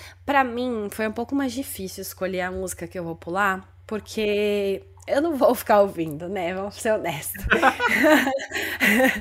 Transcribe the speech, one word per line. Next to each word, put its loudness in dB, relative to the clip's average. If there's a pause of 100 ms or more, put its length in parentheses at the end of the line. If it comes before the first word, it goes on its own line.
(240)
Pra 2
mim, -2
foi -4
um -2
pouco -6
mais 0
difícil -8
escolher -6
a -4
música -8
que -12
eu -6
vou -8
pular, -2 (180)
porque -2 (240)
eu 0
não 0
vou 6
ficar 6
ouvindo, -2
né? -4
Vamos -8
ser 0
honestos. -6
<laughs> 4 (880)